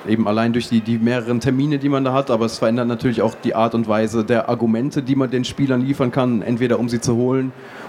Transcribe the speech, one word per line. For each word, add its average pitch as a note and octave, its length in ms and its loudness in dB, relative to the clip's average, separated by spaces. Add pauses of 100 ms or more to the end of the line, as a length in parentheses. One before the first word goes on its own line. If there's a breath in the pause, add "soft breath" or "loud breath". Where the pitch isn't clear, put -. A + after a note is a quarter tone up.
eben A2 180 2
allein A2+ 260 2
durch A#2 160 -2
die, A2+ 120 2
die A2+ 180 -2
mehreren A#2+ 400 0
Termine, C#3 400 0
die C#3 100 -2
man C3+ 140 2
da B2+ 100 0
hat, C3+ 200 0
aber A2+ 140 2
es A2 120 -6
verändert A#2+ 300 0
natürlich A#2 340 0
auch A2 220 0
die A#2 100 0
Art A#2 220 2
und A2+ 100 0
Weise A2 380 0
der A#2 240 0
Argumente, A#2+ 560 0
die C3 100 0
man C3+ 160 0
den B2+ 140 -2
Spielern C3 380 0
liefern C3+ 280 0
kann, B2 320 0
entweder A#2 380 0
um A#2+ 80 -2
sie A#2 120 -2
zu B2 140 0
holen B2+ 380 0 (360 loud breath)